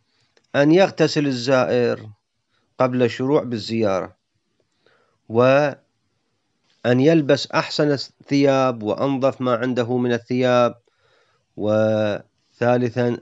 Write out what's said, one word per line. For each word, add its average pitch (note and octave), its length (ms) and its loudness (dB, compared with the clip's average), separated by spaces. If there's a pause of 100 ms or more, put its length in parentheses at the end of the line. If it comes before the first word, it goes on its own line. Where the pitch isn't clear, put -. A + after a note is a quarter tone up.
(560)
أن C#3+ 160 4
يغتسل D#3+ 560 2
الزائر A#2+ 800 -2 (720)
قبل B2+ 240 0
الشروع C3 400 0
بالزيارة، G#2+ 720 -4 (1120)
وأن C3 460 2 (1080)
يلبس C3+ 640 2
أحسن D3 400 -2
الثياب C3+ 920 0
وأنظف C3 580 -2
ما B2 140 -2
عنده B2 420 -2
من B2 160 0
الثياب، B2 640 0 (800)
وثالثًا A2 1600 -2